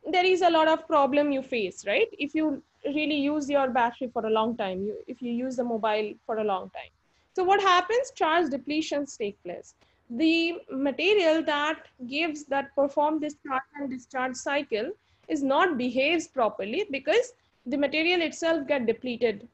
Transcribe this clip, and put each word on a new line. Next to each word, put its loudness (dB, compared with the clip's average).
there 2
is 4
a 6
lot 6
of 2
problem 4
you 0
face, -4
right? 2
If -4
you 0
really 0
use -2
your 2
battery -2
for -4
a 0
long 2
time, -4
you, -6
if -12
you -6
use -4
the -2
mobile -2
for -4
a -2
long -2
time. -16
So 0
what 4
happens? 2
Charge 2
depletions -4
take -6
place. -14
The 0
material 2
that -2
gives, -4
that -4
perform 2
this -6
charge -4
and -8
discharge -6
cycle -4
is -2
not 2
behaves 0
properly -2
because 0
the -4
material 2
itself -2
get 0
depleted -2